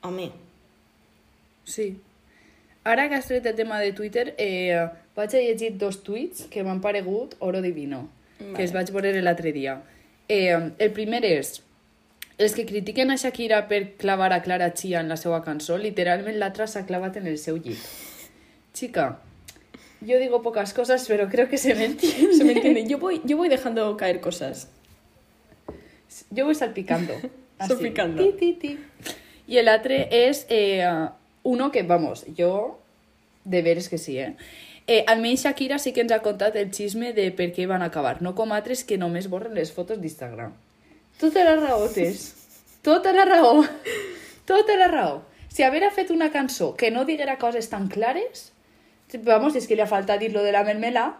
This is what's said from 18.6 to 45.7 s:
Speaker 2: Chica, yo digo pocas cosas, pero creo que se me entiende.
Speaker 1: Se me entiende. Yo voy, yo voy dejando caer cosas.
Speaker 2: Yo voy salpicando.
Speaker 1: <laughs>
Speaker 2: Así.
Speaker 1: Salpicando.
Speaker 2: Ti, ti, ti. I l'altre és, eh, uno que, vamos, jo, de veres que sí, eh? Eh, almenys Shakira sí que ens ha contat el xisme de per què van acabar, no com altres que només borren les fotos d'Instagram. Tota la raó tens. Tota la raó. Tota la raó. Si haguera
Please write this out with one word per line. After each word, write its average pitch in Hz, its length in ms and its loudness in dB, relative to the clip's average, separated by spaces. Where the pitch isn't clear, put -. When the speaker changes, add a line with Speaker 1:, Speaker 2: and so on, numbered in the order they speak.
Speaker 2:
Chica, 175 460 -4
yo 240 180 2
digo 240 220 2
pocas 226 320 -4
cosas, 254 340 0
pero 208 220 2
creo 240 180 4
que 269 100 -2
se 262 180 2
me 269 100 0
entiende. 302 500 4
Speaker 1:
Se 285 80 8
me 262 100 8
entiende. 226 340 4
Yo 277 120 0
voy, 359 240 -2
yo 294 140 0
voy 349 120 2
dejando 226 480 0
caer 185 220 -2
cosas. - 480 -8
Speaker 2:
Yo 254 160 0
voy 302 100 2
salpicando. 185 580 -4
Speaker 1:
<laughs> - 200 -20
Speaker 2:
Así. 190 160 0
Speaker 1:
Salpicando. 214 500 -2
Speaker 2:
Ti, 392 100 6
ti, 349 200 0
ti. 294 260 -8
I 240 140 4
l'altre 233 500 4
és, 254 380 4
eh, 196 340 2
uno 262 280 0
que, 247 120 0
vamos, 170 420 0
jo, 196 420 0
de 185 160 0
veres 170 280 2
que 170 80 -6
sí, 139 200 -8
eh? 135 180 -8
Eh, 233 200 4
almenys 233 360 2
Shakira 277 360 -2
sí 269 140 -4
que 240 80 0
ens 233 100 0
ha 220 100 4
contat 208 360 -2
el 202 160 -2
xisme 220 400 -6
de 196 180 0
per 180 240 -2
què 185 100 -2
van 185 160 -2
acabar, 147 400 -4
no 180 140 -6
com 220 180 -2
altres 214 320 -4
que 202 160 -2
només 175 280 -4
borren 214 260 -6
les 165 180 -4
fotos 185 280 -6
d'Instagram. 117 500 -12
Tota 320 260 4
la 320 100 8
raó 254 340 2
tens. 190 440 -4
Tota 359 300 4
la 381 120 8
raó. 302 380 8
Tota 415 320 4
la 370 140 8
raó. 175 300 0
Si - 140 0
haguera 311 280 4